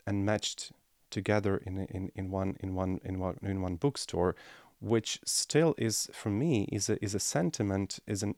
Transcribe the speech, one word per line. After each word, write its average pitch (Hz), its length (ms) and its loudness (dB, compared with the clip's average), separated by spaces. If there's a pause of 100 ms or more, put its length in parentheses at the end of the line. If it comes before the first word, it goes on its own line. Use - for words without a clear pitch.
and 101 180 0
matched - 480 -2 (380)
together 104 480 2
in, 95 200 -6
in, 95 360 -4
in 95 160 -4
one, 95 300 -2
in 95 140 -2
one, 92 300 0
in 92 140 -4
one, 92 240 -2
in 95 180 0
one 90 160 -2
bookstore, 90 580 0 (460)
which 110 460 0
still - 500 4
is, - 360 0
for - 180 -4
me, 113 420 2
is 101 160 -2
a, 107 160 0
is 101 100 -2
a 95 60 2
sentiment, 104 880 0
is 107 160 -2
an 101 140 0